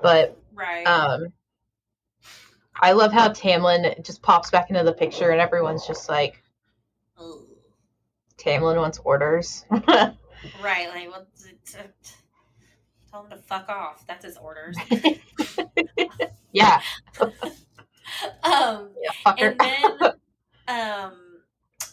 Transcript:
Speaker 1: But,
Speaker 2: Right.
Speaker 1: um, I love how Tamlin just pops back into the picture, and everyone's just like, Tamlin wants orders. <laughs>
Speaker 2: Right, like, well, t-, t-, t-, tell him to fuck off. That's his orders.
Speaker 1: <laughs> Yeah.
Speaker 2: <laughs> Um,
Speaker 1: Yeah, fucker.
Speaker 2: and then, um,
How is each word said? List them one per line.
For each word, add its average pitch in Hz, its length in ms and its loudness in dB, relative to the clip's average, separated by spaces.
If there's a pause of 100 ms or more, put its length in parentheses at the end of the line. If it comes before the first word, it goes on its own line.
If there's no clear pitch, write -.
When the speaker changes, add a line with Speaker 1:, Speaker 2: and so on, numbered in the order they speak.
Speaker 1:
But, 165 340 4 (180)
Speaker 2:
Right. 175 340 -6
Speaker 1:
um, 160 460 0 (1400)
I 180 180 4
love 214 180 4
how 220 180 6
Tamlin 175 720 0
just - 200 -18
pops 175 260 4
back 180 220 0
into 180 120 0
the 165 100 2
picture, 165 360 -2
and 165 120 4
everyone's 165 440 -2
just - 240 -10
like, 147 320 -4 (2000)
Tamlin 160 380 0
wants 160 260 -2
orders. 151 640 -2
<laughs> 226 460 2 (480)
Speaker 2:
Right, 180 240 -4
like, 175 240 -14
well, 190 160 -20 (100)
t-, 196 120 -20 (160)
t-, 202 120 -20 (240)
t-, - 100 -20 (1000)
tell 208 140 -20
him 208 60 -20
to - 40 -20
fuck 190 320 -12
off. 180 400 -12
That's 175 160 -16
his 175 140 -20
orders. 156 400 -16 (120)
Speaker 1:
<laughs> - 1600 -4
Yeah. 190 260 6 (400)
Speaker 2:
<laughs> - 20 -6 (1200)
Um, 220 460 0 (140)
Speaker 1:
Yeah, 156 80 -6 (140)
fucker. 208 340 2
Speaker 2:
and - 0 -
then, 277 520 2 (560)
um, 208 460 -6 (800)